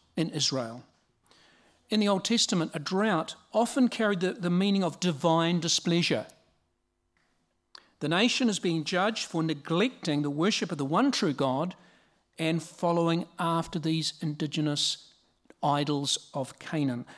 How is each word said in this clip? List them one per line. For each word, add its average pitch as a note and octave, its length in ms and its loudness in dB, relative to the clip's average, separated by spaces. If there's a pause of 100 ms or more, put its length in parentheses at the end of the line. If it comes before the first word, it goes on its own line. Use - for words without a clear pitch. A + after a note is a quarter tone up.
(160)
in D#3+ 140 0
Israel. B2 540 -4 (1040)
In G#3+ 100 2
the G3+ 80 4
Old F#3+ 160 2
Testament, F#3 500 0
a D3+ 60 -6
drought F#3 560 -2 (160)
often A#3+ 360 2
carried G#3 320 0
the, F#3 140 0
the F3+ 160 -4
meaning G3 340 2
of D#3+ 160 -2
divine E3 600 2
displeasure. D#3+ 680 0 (1700)
The D3+ 100 -2
nation A#3+ 380 2
is G3+ 120 0
being E3 240 0
judged F#3+ 420 0
for E3 180 -2
neglecting D#3+ 800 0
the D3 80 0
worship E3+ 420 0
of D#3+ 60 -6
the C#3 80 -2
one G#3+ 260 2
true E3 220 0
God C#3 420 -2 (640)
and D#3+ 260 0
following E3+ 600 0 (120)
after E3 420 -2
these D#3+ 420 -2
indigenous D3 880 -2 (500)
idols C#3+ 720 0
of C3+ 260 -6
Canaan. C3 460 -4 (120)